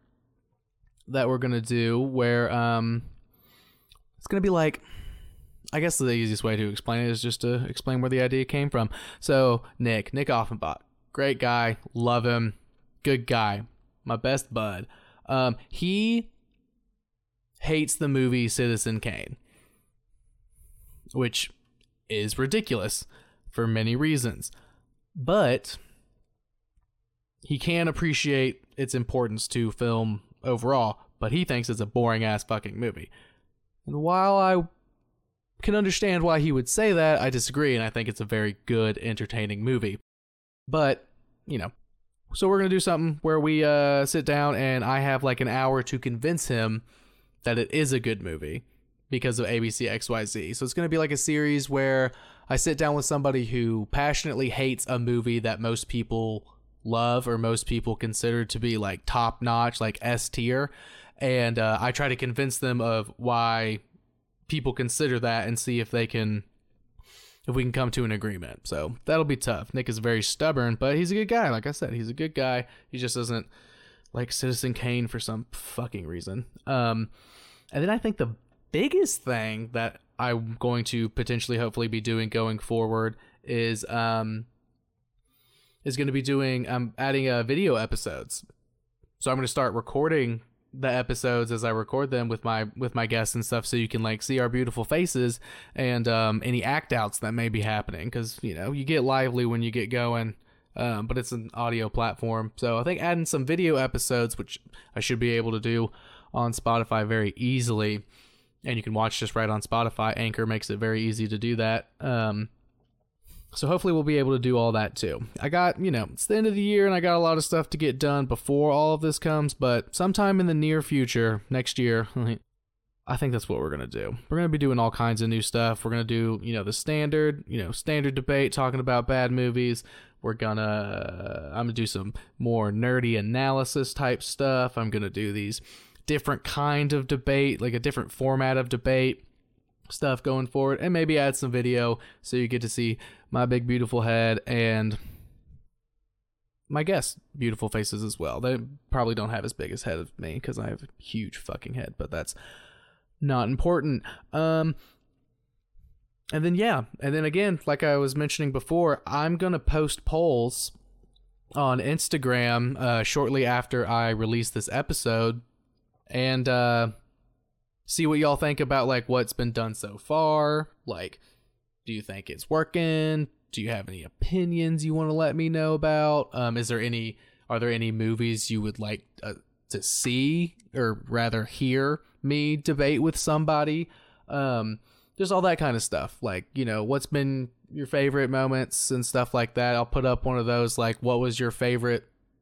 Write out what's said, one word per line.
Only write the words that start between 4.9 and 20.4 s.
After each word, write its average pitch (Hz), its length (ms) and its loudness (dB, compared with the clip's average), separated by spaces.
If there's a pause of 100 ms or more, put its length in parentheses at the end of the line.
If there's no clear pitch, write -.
I 151 60 -2
guess 165 180 0
the 131 120 2
easiest 113 340 0
way 110 120 0
to 104 140 0
explain 117 360 -2
it 117 40 0
is 113 120 -2
just 120 200 -2
to 120 240 0
explain - 340 -4
where 127 100 0
the 127 120 2
idea 127 240 2
came 143 240 0
from. 113 200 0 (300)
So 131 440 4 (160)
Nick, 113 340 0
Nick 135 140 -2
Offenbach, 110 540 -2 (300)
great 139 280 0
guy, 120 380 2 (160)
love 120 320 2
him, 117 280 2 (500)
good 127 240 2
guy, 107 360 0 (400)
my - 120 -2
best 131 380 -2
bud. 104 340 -4 (400)
Um, 127 300 2 (120)
he 220 600 0 (1300)
hates 156 340 2
the 151 120 0
movie 127 400 2
Citizen 113 520 0
Kane, 87 380 -8 (1800)